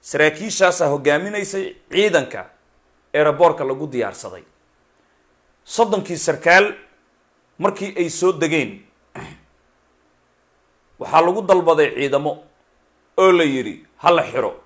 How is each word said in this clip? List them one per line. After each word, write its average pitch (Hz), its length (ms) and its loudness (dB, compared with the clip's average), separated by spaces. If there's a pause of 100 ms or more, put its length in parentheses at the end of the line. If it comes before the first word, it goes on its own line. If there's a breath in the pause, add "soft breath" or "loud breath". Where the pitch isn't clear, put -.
Saraakiishaasaa 175 840 0
hogaaminaysay 190 760 -2 (260)
ciidanka 156 540 0 (680)
eeraboorka 151 500 2
lagu 135 240 -6
diyaarsaday. 101 560 -8 (1200)
Soddonkii 196 540 -2
sarkaal 175 560 2 (840)
markii 196 380 -4
ay 175 120 -2
soo 180 240 -2
degeen, 151 380 -2 (440)
<clears throat> - 1800 -20
waxaa - 220 2
lagu 180 200 0
dalbaday 165 540 2
ciidamo 139 360 -2 (880)
oo 185 140 6
la 170 120 4
yidhi, 131 320 -2 (220)
"Ha - 140 2
la 131 120 2
xiro." 110 280 -4 (140)